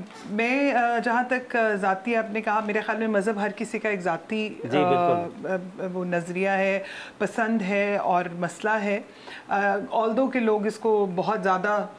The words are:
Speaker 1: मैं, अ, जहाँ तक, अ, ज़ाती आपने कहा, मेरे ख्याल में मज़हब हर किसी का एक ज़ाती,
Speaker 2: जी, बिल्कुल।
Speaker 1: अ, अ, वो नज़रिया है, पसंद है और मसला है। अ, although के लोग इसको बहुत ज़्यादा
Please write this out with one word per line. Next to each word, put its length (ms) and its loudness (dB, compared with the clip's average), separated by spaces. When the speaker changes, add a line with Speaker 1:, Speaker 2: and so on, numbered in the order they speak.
Speaker 1:
मैं, 420 2
अ, 260 2
जहाँ 300 2
तक, 280 -2
अ, 180 4
ज़ाती 400 0
आपने 260 0
कहा, 200 0
मेरे 200 -2
ख्याल 180 -2
में 100 0
मज़हब 300 2
हर 140 -2
किसी 260 -4
का 120 -2
एक 100 -2
ज़ाती, 480 -2
Speaker 2:
जी, 300 -2
बिल्कुल। 720 2
Speaker 1:
अ, 40 0
अ, 320 -6
वो 180 -4
नज़रिया 480 0
है, 320 2
पसंद 480 0
है 300 2
और 420 2
मसला 360 0
है। 280 0
अ, 280 2
although 540 0
के 80 2
लोग 260 2
इसको 400 2
बहुत 360 -2
ज़्यादा 460 0